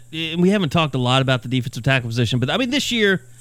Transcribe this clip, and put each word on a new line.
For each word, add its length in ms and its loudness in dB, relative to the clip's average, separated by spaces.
and 300 -6
we 80 4
haven't 220 0
talked 240 0
a 40 -2
lot 220 2
about 220 0
the 60 -10
defensive 340 -4
tackle 260 0
position, 300 0
but, 100 -2
I 80 -2
mean, 140 -2
this 200 -2
year, 360 2